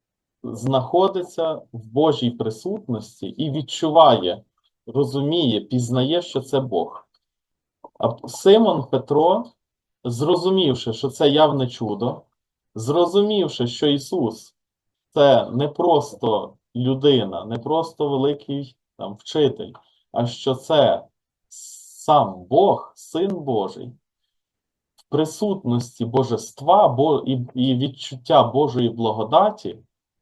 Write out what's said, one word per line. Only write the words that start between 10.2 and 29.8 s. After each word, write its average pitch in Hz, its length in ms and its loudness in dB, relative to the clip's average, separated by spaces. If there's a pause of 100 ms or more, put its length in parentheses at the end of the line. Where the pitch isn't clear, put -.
що 135 160 -4
це 147 200 2
явне 139 380 4
чудо, 113 540 -6 (540)
зрозумівши, 170 920 0
що 135 200 -2
Ісус — 143 680 -4 (580)
це 139 360 6
не 139 180 -2
просто 143 880 0 (220)
людина, 123 680 0
не 113 120 -8
просто 151 520 -4
великий, 139 680 -4 (220)
там, 101 180 -12
вчитель, 131 560 -2 (400)
а 120 160 -2
що 131 280 -4
це 123 480 2 (460)
сам - 1000 -2
Бог, 160 460 2
Син 180 440 -6
Божий, 117 480 -6 (1080)
в - 140 -20
присутності 151 960 -2
божества, 135 800 2
бо-, 139 320 0
і, 127 340 -4
і 127 220 0
відчуття 135 680 0
Божої 123 460 0
благодаті, 113 920 -2 (420)